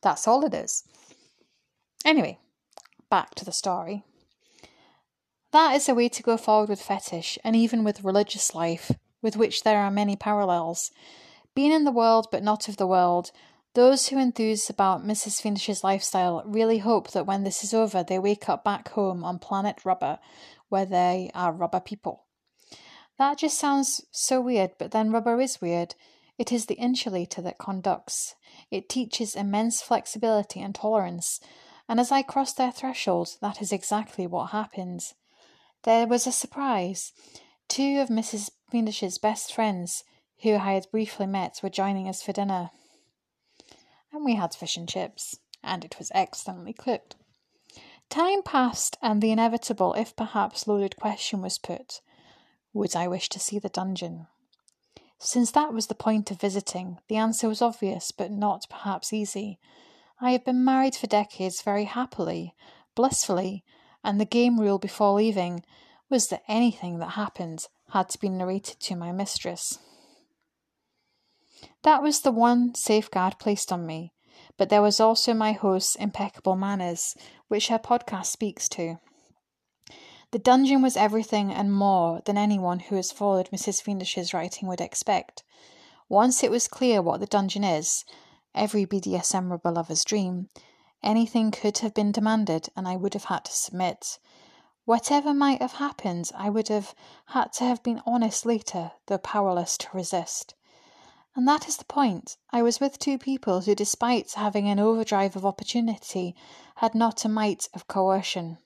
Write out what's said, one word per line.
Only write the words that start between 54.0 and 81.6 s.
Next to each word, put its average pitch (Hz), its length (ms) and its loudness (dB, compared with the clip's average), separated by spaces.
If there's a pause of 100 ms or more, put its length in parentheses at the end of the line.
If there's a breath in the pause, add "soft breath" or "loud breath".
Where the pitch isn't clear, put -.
Since 240 320 0
that 302 200 2
was 226 140 -4
the - 80 -8
point 214 380 -2
of 185 100 -8
visiting, 185 560 -6 (120)
the 214 80 -2
answer 220 300 0
was 214 140 0
obvious, 202 500 -2
but 196 200 -8
not 202 400 -2
perhaps - 420 -6
easy. 208 460 -6 (640 soft breath)
I 247 100 2
have 254 140 2
been 254 180 2
married 262 320 4
for - 120 -6
decades 202 540 0
very 208 220 0
happily, 175 720 -6 (400 soft breath)
blissfully, 196 680 0 (360 soft breath)
and 202 160 0
the 208 60 2
game 240 340 4
rule 202 220 2
before 202 320 2
leaving 196 500 2 (480 soft breath)
was 254 200 2
that - 180 -6
anything 214 520 0
that 165 120 -8
happened 175 560 -8 (240)
had 185 180 0
to - 100 -10
be 202 100 -2
narrated 185 500 -4
to - 160 -6
my 170 160 -8
mistress. 180 640 -6 (2000 soft breath)
That 302 180 6
was 294 200 2
the 269 100 2
one 240 440 4
safeguard 196 640 0
placed 202 340 -2
on 175 120 -4
me, 165 280 -10 (440 soft breath)
but 190 120 2
there 208 120 8
was 208 200 4
also 226 320 4
my 220 180 2
host's 190 440 0
impeccable 196 600 -2
manners, 190 640 -4 (320 loud breath)
which 214 180 0
her 226 120 2
podcast 226 480 -2
speaks - 420 -4
to. 165 300 -6 (1300 loud breath)
The 233 80 -2
dungeon 262 420 6
was 254 140 4
everything 214 560 0
and 202 220 0